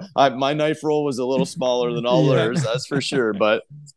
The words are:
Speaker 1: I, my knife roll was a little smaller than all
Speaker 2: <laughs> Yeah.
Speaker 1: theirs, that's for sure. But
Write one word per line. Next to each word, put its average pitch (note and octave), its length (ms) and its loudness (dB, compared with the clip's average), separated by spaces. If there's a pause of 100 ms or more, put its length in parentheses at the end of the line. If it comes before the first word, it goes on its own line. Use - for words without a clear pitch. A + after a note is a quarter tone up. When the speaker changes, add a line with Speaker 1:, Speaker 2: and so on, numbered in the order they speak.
(140)
Speaker 1:
I, C#3 140 4
my C3+ 240 -2
knife D3+ 320 -2
roll D3+ 180 0
was C#3 160 -4
a B2+ 60 -2
little C3 220 0
smaller B2 460 -2
than A#2 140 -4
all B2+ 180 4
Speaker 2:
<laughs> - 40 4
Yeah. C3+ 80 4
Speaker 1:
theirs, A#2 260 0
that's A#2+ 240 -2
for C#3 140 -2
sure. A#2+ 320 0
But G#2+ 320 2 (320)